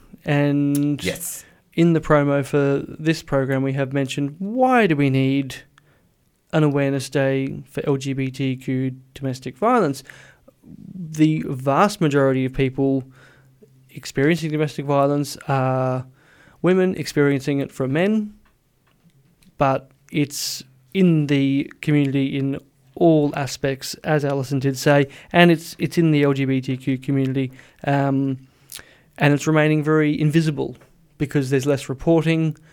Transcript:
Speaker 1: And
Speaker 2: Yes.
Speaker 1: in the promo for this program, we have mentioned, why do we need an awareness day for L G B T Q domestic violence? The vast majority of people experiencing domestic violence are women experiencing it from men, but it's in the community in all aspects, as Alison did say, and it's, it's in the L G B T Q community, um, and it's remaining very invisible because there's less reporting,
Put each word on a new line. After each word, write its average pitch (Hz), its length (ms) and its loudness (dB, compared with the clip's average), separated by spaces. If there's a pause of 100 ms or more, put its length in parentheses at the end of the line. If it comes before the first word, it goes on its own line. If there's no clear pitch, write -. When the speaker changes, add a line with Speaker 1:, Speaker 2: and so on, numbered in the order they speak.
(260)
Speaker 1:
And 143 760 0
Speaker 2:
Yes. - 420 -8 (280)
Speaker 1:
in 170 200 4
the 156 80 2
promo 143 440 2
for 139 420 0
this 156 360 -4
program, 135 400 -2
we 135 100 -2
have 139 200 -4
mentioned, 139 460 -4
why 240 480 2
do 160 80 2
we 143 140 2
need 135 460 0 (960)
an 160 100 4
awareness 139 460 0
day 135 600 -2
for - 160 -8
L 139 120 0
G 135 160 -6
B 131 180 -4
T 131 240 -4
Q 131 400 -4 (180)
domestic 131 440 -8
violence? 208 460 0 (920)
The 156 520 0
vast 139 520 0
majority 135 460 2
of 127 80 -6
people 135 500 0 (880)
experiencing 156 600 -2
domestic 151 340 -4
violence 143 500 0 (140)
are 131 560 0 (560)
women 185 340 2
experiencing 143 640 0
it 139 140 -6
from 131 180 -4
men, 208 420 0 (1200)
but 135 340 0 (220)
it's - 500 -4 (300)
in 165 340 4
the 139 420 0 (120)
community 139 560 0
in 135 200 -2 (380)
all 156 400 4
aspects, 135 680 -6
as 151 200 0
Alison 139 360 -2
did 131 180 -2
say, 143 300 4 (260)
and 175 160 6
it's, 160 300 0
it's 175 180 -2
in 165 140 4
the 147 120 4
L 143 100 2
G 135 120 -2
B 131 160 0
T 131 160 -6
Q 131 200 -4
community, 135 540 -2 (340)
um, 139 520 0 (800)
and 143 160 4
it's 135 140 0
remaining 156 360 2
very 151 360 2
invisible 151 560 0 (420)
because 139 320 -2
there's 135 160 0
less 139 240 -2
reporting, 160 640 0 (180)